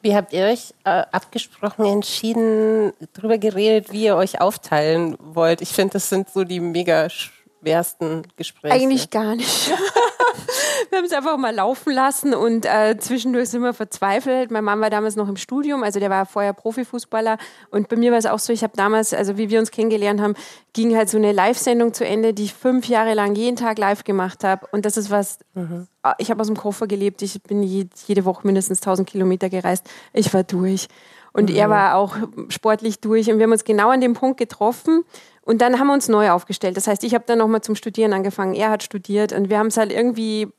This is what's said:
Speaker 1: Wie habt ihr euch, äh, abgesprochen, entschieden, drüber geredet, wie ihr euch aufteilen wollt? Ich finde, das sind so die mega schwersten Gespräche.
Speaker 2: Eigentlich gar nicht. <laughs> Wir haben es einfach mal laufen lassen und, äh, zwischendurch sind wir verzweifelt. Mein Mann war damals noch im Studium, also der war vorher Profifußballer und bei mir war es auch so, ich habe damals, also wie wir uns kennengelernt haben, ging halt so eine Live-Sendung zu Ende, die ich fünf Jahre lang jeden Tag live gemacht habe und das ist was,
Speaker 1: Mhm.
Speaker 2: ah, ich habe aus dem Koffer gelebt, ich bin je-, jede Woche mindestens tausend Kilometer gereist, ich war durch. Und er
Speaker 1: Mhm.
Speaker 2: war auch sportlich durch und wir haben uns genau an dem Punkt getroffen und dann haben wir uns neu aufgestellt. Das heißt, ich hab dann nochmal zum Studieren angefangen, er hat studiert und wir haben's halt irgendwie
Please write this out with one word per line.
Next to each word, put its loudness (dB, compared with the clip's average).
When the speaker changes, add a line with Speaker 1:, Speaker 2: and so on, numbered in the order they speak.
Speaker 1:
Wie 2
habt 0
ihr 0
euch, -2
äh, 0
abgesprochen, -4
entschieden, 0
drüber -2
geredet, 2
wie -4
ihr 4
euch 0
aufteilen 0
wollt? 0
Ich -10
finde, 0
das -4
sind -2
so -2
die -6
mega 0
schwersten -4
Gespräche. -4
Speaker 2:
Eigentlich 2
gar -2
nicht. -2
<laughs> -2
Wir 0
haben -2
es -4
einfach -2
mal -2
laufen -2
lassen 0
und, 0
äh, 2
zwischendurch -2
sind -4
wir -2
verzweifelt. -2
Mein -2
Mann 0
war 2
damals -2
noch -2
im -6
Studium, -4
also -2
der 0
war 0
vorher -2
Profifußballer -4
und 0
bei -2
mir 4
war 4
es 0
auch 0
so, -4
ich -2
habe -4
damals, 2
also -2
wie -2
wir 2
uns 0
kennengelernt 0
haben, 0
ging 2
halt 4
so 0
eine 4
Live-Sendung 4
zu -4
Ende, 2
die -2
ich -6
fünf 0
Jahre 2
lang 2
jeden 0
Tag -2
live 0
gemacht -2
habe 0
und -2
das -2
ist -4
was, -2
Speaker 1:
Mhm. -8
Speaker 2:
ah, 2
ich -4
habe -2
aus 0
dem -2
Koffer -6
gelebt, -2
ich -8
bin -2
je-, -2
jede 0
Woche -2
mindestens 2
tausend 0
Kilometer 0
gereist, -4
ich 0
war 4
durch. -2
Und 2
er 4
Speaker 1:
Mhm. 2
Speaker 2:
war 4
auch 0
sportlich -2
durch 2
und 4
wir 6
haben 4
uns 2
genau 4
an 4
dem 2
Punkt -2
getroffen 0
und 2
dann 4
haben 2
wir 4
uns 0
neu 4
aufgestellt. -2
Das -2
heißt, -2
ich -2
hab 0
dann 2
nochmal 2
zum -4
Studieren -2
angefangen, -2
er 0
hat -2
studiert -4
und -2
wir 2
haben's 0
halt 0
irgendwie -2